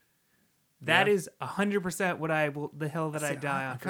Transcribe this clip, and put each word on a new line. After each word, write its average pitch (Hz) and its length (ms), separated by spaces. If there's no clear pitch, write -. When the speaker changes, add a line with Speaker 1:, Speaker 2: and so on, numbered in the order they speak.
Speaker 1:
That 165 260
Speaker 2:
Yeah. 208 60
Speaker 1:
is 175 160
a 147 60
hundred 202 380
percent 175 360
what 160 120
I 156 180
will, 147 280
the 151 120
hill 160 220
that 151 120
I 143 120
Speaker 2:
See, 135 40
Speaker 1:
die 139 260
Speaker 2:
I'm 131 60
Speaker 1:
on 120 60
Speaker 2:
ki-, - 60
Speaker 1:
for - 60